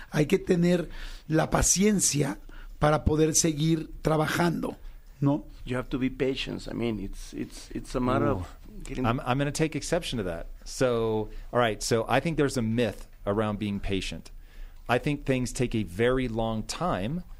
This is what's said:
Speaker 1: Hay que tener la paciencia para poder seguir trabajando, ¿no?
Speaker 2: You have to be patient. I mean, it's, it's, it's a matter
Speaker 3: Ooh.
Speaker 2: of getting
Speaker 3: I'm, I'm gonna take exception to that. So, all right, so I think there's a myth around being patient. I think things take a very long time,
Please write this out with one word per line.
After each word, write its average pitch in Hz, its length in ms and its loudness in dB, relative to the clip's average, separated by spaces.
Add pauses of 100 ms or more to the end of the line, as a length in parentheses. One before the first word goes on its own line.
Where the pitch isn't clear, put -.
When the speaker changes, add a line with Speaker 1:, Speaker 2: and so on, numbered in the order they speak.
(100)
Speaker 1:
Hay 151 160 4
que 170 120 4
tener 175 500 4 (400)
la 156 220 2
paciencia 175 880 4 (380)
para 151 260 4
poder 156 300 4
seguir 160 560 2 (120)
trabajando, 156 720 2 (440)
¿no? 143 240 2 (200)
Speaker 2:
You 123 140 -2
have 123 100 -4
to 135 100 -2
be 131 120 0
patient. 127 600 -4
I - 40 -8
mean, 110 260 -2
it's, - 340 -10
it's, - 400 -10
it's 123 220 -6
a 131 40 0
matter 131 280 2
Speaker 3:
Ooh. 131 140 2
Speaker 2:
of 87 40 -8 (380)
getting 127 200 -4
Speaker 3:
I'm, 120 220 2
I'm 123 120 0
gonna 143 120 0
take 156 240 0
exception 156 440 -2
to 107 60 0
that. 85 220 -6 (180)
So, 113 640 0 (220)
all 123 60 2
right, 113 240 4
so 113 260 2
I 123 120 4
think 160 160 -2
there's 139 220 2
a 117 40 2
myth 113 460 0 (180)
around 104 320 0
being 101 220 -2
patient. 90 500 -4 (580)
I 120 100 4
think 147 260 -2
things 127 280 0
take 120 220 -2
a 110 80 2
very 120 460 0
long 110 360 -2
time, 160 600 -4 (160)